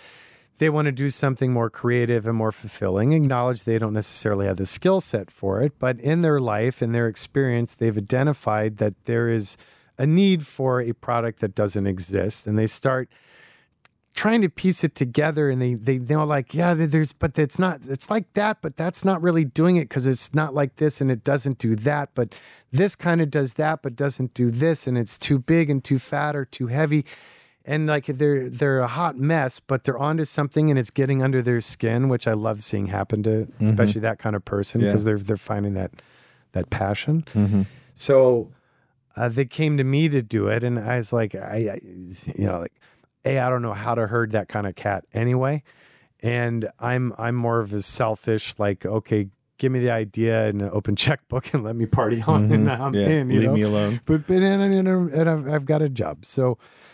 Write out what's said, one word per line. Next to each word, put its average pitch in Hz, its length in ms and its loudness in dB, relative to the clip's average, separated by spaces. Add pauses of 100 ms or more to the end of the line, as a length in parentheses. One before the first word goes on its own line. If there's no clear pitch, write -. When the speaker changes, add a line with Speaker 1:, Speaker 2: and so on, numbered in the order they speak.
(580)
Speaker 1:
they 156 120 2
wanna 151 220 0
do 135 200 -2
something 131 420 0
more 117 160 0
creative 120 560 0
and 117 100 0
more 110 160 0
fulfilling, 101 640 0
acknowledge 127 520 2
they 113 120 2
don't 107 160 -2
necessarily 104 540 -2
have 95 100 0
the 95 80 -2
skill 185 340 2
set 104 300 -6
for 98 320 -2
it, 143 160 0
but 127 220 -2
in 156 240 0
their 151 160 4
life, 117 420 0
in 117 100 -2
their 120 160 0
experience, 120 680 -2
they've 110 220 0
identified 107 800 -2
that 104 160 0 (120)
there 117 240 0
is 113 280 -4 (420)
a 135 80 0
need 180 400 4
for 127 340 -2
a 117 120 -4
product 117 480 -2
that 104 120 -4
doesn't 104 320 -2
exist, 95 640 -4
and 107 100 0
they 110 100 2
start 131 420 -2 (1040)
trying 226 280 2
to 185 80 2
piece - 340 0
it 156 120 0
together, 147 540 0
and 127 120 0
they, 123 140 0
they, 120 240 0
they're 143 260 0
like, 147 280 -2
"Yeah, 170 200 2
th-, 160 160 2
there's, 156 240 0
but - 240 -4
it's 151 220 0
not, 160 280 -2
it's 135 220 -8
like 214 240 -2
that, 208 280 0
but 151 140 -8
that's 175 300 -4
not 190 160 2
really 165 240 4
doing 160 300 4
it 151 140 2
'cause 131 180 0
it's - 260 0
not 151 220 0
like 143 220 -2
this, 151 240 0
and 135 100 2
it 117 120 -4
doesn't 139 360 0
do 113 160 2
that, 143 400 -2
but 120 180 -2 (380)
this 180 240 2
kinda 170 320 2
does 139 280 -2
that, 156 280 -2
but 123 120 -6
doesn't 131 380 -4
do 123 160 2
this, 143 380 0
and 123 100 0
it's 117 220 -4
too - 180 0
big 165 320 2
and 139 140 0
too 135 160 2
fat 147 360 -4
or 139 100 -4
too - 220 -8
heavy." 147 380 0 (640)
And, 151 160 0
like, 151 200 0
they're, 139 440 0
they're 131 300 0
a 123 80 0
hot 151 300 -2
mess, 143 420 0
but 131 240 -4
they're 127 140 -2
onto 156 260 0
something, 151 460 0
and 139 100 4
it's 117 100 -4
getting 135 320 0
under 131 200 2
their 120 180 2
skin, 120 480 -2
which 127 180 0
I 117 80 2
love 107 300 -2
seeing 98 240 -4
happen 98 360 -2
to 110 60 2
Speaker 2:
Mm-hmm. 107 360 0
Speaker 1:
especially 107 360 4
that 110 180 -2
kind 110 180 -2
of 95 80 -6
person, 101 360 -2
Speaker 2:
Yeah. 101 100 2
Speaker 1:
'cause 104 120 2
they're, 107 160 2
they're 101 180 -4
finding 101 360 -4
that, 92 180 -6 (640)
that - 160 -4
passion. 123 640 -2
Speaker 2:
Mm-hmm. 101 300 2 (300)
Speaker 1:
So, 127 580 4 (680)
uh, 117 120 0
they 127 160 0
came 151 320 0
to 135 60 2
me 139 260 2
to 143 120 2
do 104 260 0
it, 113 160 0
and 120 160 0
I 120 180 -2
was 113 140 -4
like, 113 240 0
I, 101 380 -6
I, - 100 -10
you 92 600 -8
know, 90 140 -2
like, 85 140 -10 (520)
A, 135 140 0
I 123 100 0
don't 127 140 -2
know 113 100 -4
how 107 220 -4
to 113 120 0
herd 113 240 0
that 104 160 0
kind 104 180 -4
of 95 100 -6
cat 98 280 -4 (100)
anyway, 127 500 0 (580)
and 117 480 -2 (100)
I'm, 123 380 -2
I'm 117 180 -2
more 117 240 0
of 104 140 -6
a 104 80 -4
selfish, 110 760 -2
like, 101 280 -2
"Okay, 104 420 -2 (300)
give 131 160 0
me 127 60 0
the 123 120 0
idea 113 560 0
and 101 140 -2
an 101 100 -2
open 104 240 -2
<laughs> - 80 -4
checkbook - 500 -4
and 123 120 0
let 113 100 -6
me 117 100 -2
party 117 400 0
on, 104 180 4
Speaker 2:
Mm-hmm. 110 100 4
Speaker 1:
and 107 180 4
I'm 131 220 -4
Speaker 2:
Yeah. - 160 4
Speaker 1:
in," 143 200 2
you 107 100 4
Speaker 2:
Leave 110 100 4
Speaker 1:
know? 107 60 2
Speaker 2:
me 107 80 2
alone. 104 420 0
Speaker 1:
But, 156 220 0
but 185 100 2
and, 196 240 4
and, 190 260 2
and, 180 240 2
and 160 180 2
I've, 151 200 -2
I've 147 160 -2
got 151 160 2
a 151 80 2
job. 92 360 -6
So 127 320 0 (360)